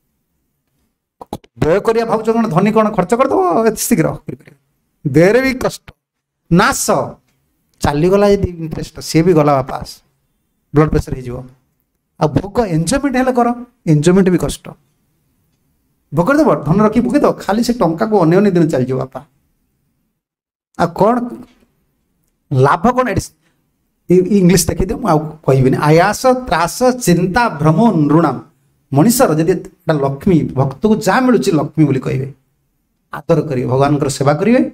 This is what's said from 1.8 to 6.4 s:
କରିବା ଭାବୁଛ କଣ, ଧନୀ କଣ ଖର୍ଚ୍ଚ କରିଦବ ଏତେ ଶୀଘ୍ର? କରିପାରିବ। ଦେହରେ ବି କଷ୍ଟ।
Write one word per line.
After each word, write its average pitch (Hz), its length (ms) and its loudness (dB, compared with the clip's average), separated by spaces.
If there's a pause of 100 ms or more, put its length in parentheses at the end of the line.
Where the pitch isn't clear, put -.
କରିବା 226 260 0
ଭାବୁଛ 220 240 -2
କଣ, 226 180 0
ଧନୀ 196 240 2
କଣ 214 180 2
ଖର୍ଚ୍ଚ 180 240 -2
କରିଦବ 285 520 0
ଏତେ 220 100 0
ଶୀଘ୍ର? 160 320 -2
କରିପାରିବ। - 460 -14 (580)
ଦେହରେ 190 280 4
ବି 262 140 -2
କଷ୍ଟ। - 360 -8 (640)